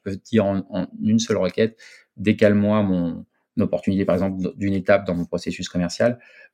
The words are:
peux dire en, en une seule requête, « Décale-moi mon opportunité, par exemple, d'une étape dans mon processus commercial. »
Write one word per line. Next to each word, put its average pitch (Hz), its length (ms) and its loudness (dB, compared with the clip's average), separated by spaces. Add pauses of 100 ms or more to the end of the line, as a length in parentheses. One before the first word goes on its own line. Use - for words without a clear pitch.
peux 98 120 -6
dire 104 300 0
en, 98 240 0
en 98 160 -4 (160)
une 107 160 2
seule 110 200 0
requête, « 95 420 0 (360)
Décale-moi 104 680 2
mon 87 420 -2 (340)
opportunité, 98 460 0
par 98 100 2
exemple, 92 420 -2
d'une 98 160 -2
étape 98 340 2
dans 90 80 -2
mon 87 100 -2
processus 87 420 -8
commercial. » 113 520 -2 (340)